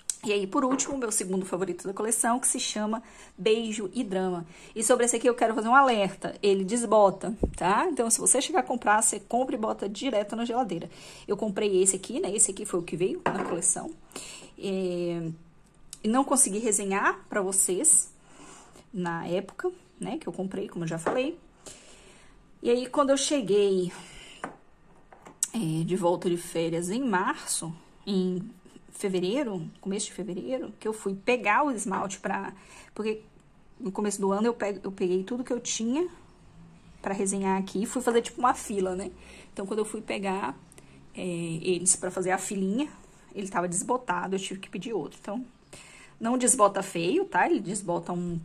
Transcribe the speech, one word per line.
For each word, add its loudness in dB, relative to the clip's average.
E -2
aí, 2
por 2
último, 0
meu -2
segundo -2
favorito -4
da -6
coleção, 0
que -2
se 0
chama -4
Beijo 0
e -2
Drama. -2
E -2
sobre 6
esse 4
aqui 2
eu 6
quero 2
fazer 0
um 6
alerta. 4
Ele 4
desbota, 4
tá? 2
Então, 0
se 2
você 4
chegar 2
a 2
comprar, 2
você 0
compra -2
e -4
bota -2
direto -2
na -2
geladeira. -2
Eu 0
comprei 2
esse 4
aqui, -6
né? -2
Esse 4
aqui -8
foi -2
o -2
que -6
veio 0
na 0
coleção. 0
É, -2
e 0
não 4
consegui 4
resenhar 0
pra 0
vocês 2
na -4
época, -2
né? -6
Que -10
eu -6
comprei, -4
como -6
eu -2
já -4
falei. 0
E 0
aí, 4
quando 2
eu 6
cheguei, 4
é, 0
de 0
volta 2
de 2
férias -2
em 0
março, -2
em 0
fevereiro, -2
começo -4
de -12
fevereiro, -6
que -6
eu 0
fui -4
pegar 2
o 2
esmalte -4
pra, -4
porque -4
no -4
começo -2
do 4
ano 2
eu 2
pe-, -4
eu -6
peguei 0
tudo -4
que -8
eu 0
tinha -2
pra -6
resenhar 0
aqui -4
e -2
fui -4
fazer, 2
tipo, -10
uma 6
fila, -2
né? -6
Então, -6
quando -2
eu 0
fui -8
pegar, -4
é, -8
eles 0
pra -4
fazer -2
a 2
filinha, -2
ele -6
tava -2
desbotado, -2
eu -2
tive -8
que -16
pedir -8
outro. -6
Então, -8
não 0
desbota 4
feio, 0
tá? 2
Ele 2
desbota -4
um -4